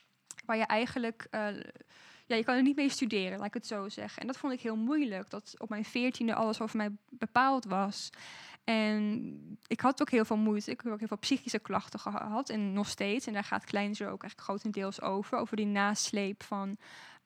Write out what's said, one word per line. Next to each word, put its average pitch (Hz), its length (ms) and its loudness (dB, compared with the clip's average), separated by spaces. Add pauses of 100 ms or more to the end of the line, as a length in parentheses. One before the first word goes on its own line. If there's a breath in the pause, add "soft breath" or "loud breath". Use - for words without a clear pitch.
(460)
Waar 226 120 2
je 220 80 2
eigenlijk, 226 640 0
eh, 214 180 -2 (800 loud breath)
ja, 240 100 0
je 220 80 4
kan 247 120 4
er 254 60 6
niet 269 140 6
mee 277 140 4
studeren, 196 480 0
laat 202 100 -2
ik 208 60 -4
het 233 140 -6
zo 202 220 -4
zeggen. 208 320 -10
En 226 60 -4
dat 254 100 -4
vond 269 160 -2
ik 254 80 -4
heel 226 140 -2
moeilijk, 226 540 2
dat - 280 -10
op - 120 -8
mijn 214 160 -2
veertiende 240 500 2
alles 220 260 2
over 220 160 0
mij 208 140 2 (180)
bepaald 254 560 4
was. 196 440 0 (540 loud breath)
En 214 920 0 (100)
ik 226 120 0
had 262 220 4
ook 302 80 4
heel 226 160 6
veel 214 120 2
moeite. 214 340 2
Ik 254 100 -6
heb 233 100 -4
ook 208 80 -4
heel 220 80 -4
veel 208 100 -4
psychische 240 420 0
klachten - 400 -2
gehad 214 500 -4
en 208 240 0
nog 208 140 0
steeds. 202 400 -2
En 226 60 -4
daar 202 100 0
gaat - 220 -2
Kleinzeer 202 440 -2
ook 196 120 -8
eigenlijk - 280 -10
grotendeels 196 520 -4
over. 202 360 0
Over 233 180 -2
die 208 100 2
nasleep 202 800 2
van, 98 340 -4 (480 loud breath)